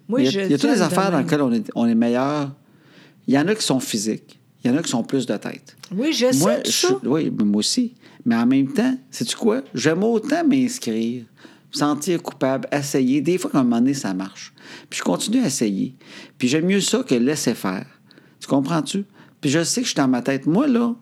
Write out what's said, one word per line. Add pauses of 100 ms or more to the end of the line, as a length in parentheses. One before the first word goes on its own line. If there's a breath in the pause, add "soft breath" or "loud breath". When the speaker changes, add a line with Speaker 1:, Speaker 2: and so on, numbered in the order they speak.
Speaker 1:
moi,
Speaker 2:
Il
y
a,
Speaker 1:
je
Speaker 2:
il
y
a
toutes
les
Speaker 1:
donne
de
Speaker 2:
affaires
dans
Speaker 1:
même.
Speaker 2:
lesquelles
on
est,
on
est
meilleur. (760 soft breath)
Il
y
en
a
qui
sont
physiques. (240)
Il
y
en
a
qui
sont
plus
de
tête. (180)
Speaker 1:
Oui,
je (120)
Speaker 2:
Moi,
Speaker 1:
sais
tout
Speaker 2:
je
Speaker 1:
ça.
Speaker 2:
suis, (120)
oui,
mais
moi
aussi. (300 loud breath)
Mais
en
même
temps, (140)
sais-tu
quoi ? (120)
J'aime
autant
m'inscrire, (480 loud breath)
me
sentir
coupable,
essayer.
Des
fois,
qu'à
un
moment
donné,
ça
marche. (340 loud breath)
Puis
je
continue
à
essayer. (440 loud breath)
Puis
j'aime
mieux
ça
que
laisser
faire. (540 soft breath)
Tu
comprends-tu ? (360 loud breath)
Puis
je
sais
que
je
suis
dans
ma
tête.
Moi,
là,